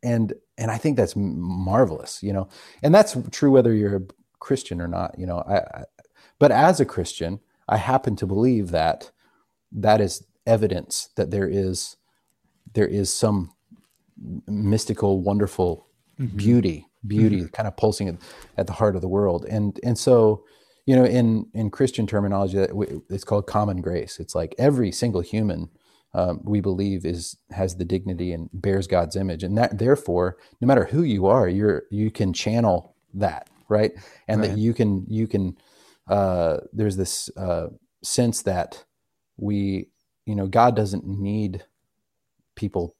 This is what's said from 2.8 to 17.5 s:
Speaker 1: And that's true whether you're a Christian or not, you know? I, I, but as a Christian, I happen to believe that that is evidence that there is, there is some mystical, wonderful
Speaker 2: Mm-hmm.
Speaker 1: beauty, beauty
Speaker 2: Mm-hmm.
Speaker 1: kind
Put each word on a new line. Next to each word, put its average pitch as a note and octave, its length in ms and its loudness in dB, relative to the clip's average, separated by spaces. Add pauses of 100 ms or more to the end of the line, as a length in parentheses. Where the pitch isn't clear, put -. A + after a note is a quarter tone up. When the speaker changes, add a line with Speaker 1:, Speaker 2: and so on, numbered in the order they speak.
Speaker 1:
And D3+ 140 6
that's G#3 220 4 (140)
true C#3+ 200 4
whether A#2+ 220 6
you're G2+ 240 0
a F#2+ 40 -2 (380)
Christian C3 400 -4
or E2+ 80 -6
not, F2 320 -6
you F#2 60 -8
know? F2 140 -6
I, G2+ 180 0
I, - 260 -4 (560)
but D3 120 8
as D3+ 280 4
a C3+ 60 4
Christian, F2 560 -6 (260)
I - 100 2
happen A#2+ 400 0
to G2+ 100 -4
believe G#2 440 2
that E2 400 -2 (600)
that G#2+ 280 4
is G2+ 240 -2 (220)
evidence G#2+ 720 0
that F2 160 -2
there G2 160 0
is, F#2+ 500 -4 (760)
there G#2 140 2
is G2 240 -2
some G2+ 400 0 (960)
mystical, G#2 760 0
wonderful G2+ 680 0 (300)
Speaker 2:
Mm-hmm. A2+ 200 -6
Speaker 1:
beauty, G2+ 500 2 (180)
beauty G#2 360 4
Speaker 2:
Mm-hmm. E2 60 -6
Speaker 1:
kind - 200 -6